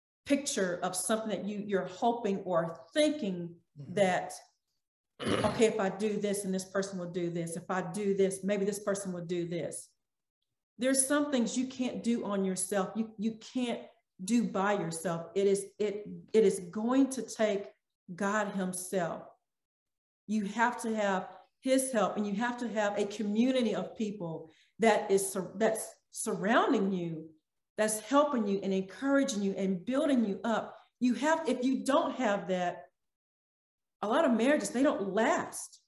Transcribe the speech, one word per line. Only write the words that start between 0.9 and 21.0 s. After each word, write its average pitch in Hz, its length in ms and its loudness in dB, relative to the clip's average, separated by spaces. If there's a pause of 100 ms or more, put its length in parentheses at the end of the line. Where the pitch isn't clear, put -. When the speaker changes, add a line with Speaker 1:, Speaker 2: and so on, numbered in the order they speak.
Speaker 1:
something 220 340 -2
that 190 160 -4
you, 208 200 -6
you're 185 220 0
hoping 226 580 0
or 170 340 0 (140)
thinking 196 640 0 (260)
Speaker 2:
Mm-hmm. 143 140 -10
Speaker 1:
that, 185 380 2 (880)
"Okay, 208 440 2
if 214 140 2
I 190 100 2
do 202 280 -2
this 196 280 -2
and 190 80 -2
this 185 100 -2
person 196 340 -4
will 175 140 -6
do 170 180 -2
this. 170 280 -4
If 170 120 -12
I 185 120 0
do 196 340 -2
this, 190 280 2
maybe 196 220 0
this 202 140 -2
person 196 320 -2
will 175 140 -8
do 170 220 -2
this." - 420 -8 (880)
There's 262 280 4
some 294 260 2
things 233 260 2
you 262 100 0
can't 233 360 -4
do 233 220 0
on 196 200 0
yourself. 190 500 -2
You, 220 220 -2
you 220 200 -4 (160)
can't 247 280 -4 (420)
do 226 220 2
by 196 280 2
yourself. 165 640 -4
It 202 120 2
is, 196 180 2 (140)
it, 208 280 -4 (260)
it 220 120 8
is 190 140 4 (120)
going 254 400 2
to 233 100 -6
take 202 460 -2 (480)
God 202 340 0
himself. 185 760 -4 (1040)
You 208 180 -2
have 233 380 0
to 220 120 -2
have 196 320 2 (340)